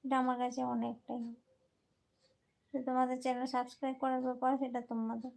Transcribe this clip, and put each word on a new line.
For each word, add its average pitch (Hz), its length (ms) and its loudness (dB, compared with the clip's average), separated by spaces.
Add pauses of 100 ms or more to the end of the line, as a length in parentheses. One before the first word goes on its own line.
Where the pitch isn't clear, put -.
এটা 269 140 2
আমার 254 200 4
কাছে 247 260 0
অনেকটাই। 233 580 -2 (1500)
তো 277 120 -2
তোমাদের 254 360 2
চ্যানেল 254 340 0
সাবস্ক্রাইব 254 480 -2
করার 262 180 2
ব্যাপার, 254 360 2
সেটা 247 240 -2
তোমাদের। 226 560 -4